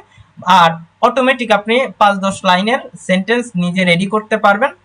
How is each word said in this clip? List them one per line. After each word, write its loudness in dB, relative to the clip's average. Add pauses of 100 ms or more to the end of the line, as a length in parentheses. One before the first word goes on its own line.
(460)
আর 4 (320)
অটোমেটিক 0
আপনি 0 (120)
পাঁচ 4
দশ -6
লাইনের 0 (200)
সেন্টেন্স -2
নিজে -2
রেডি 2
করতে -4
পারবেন, 2 (140)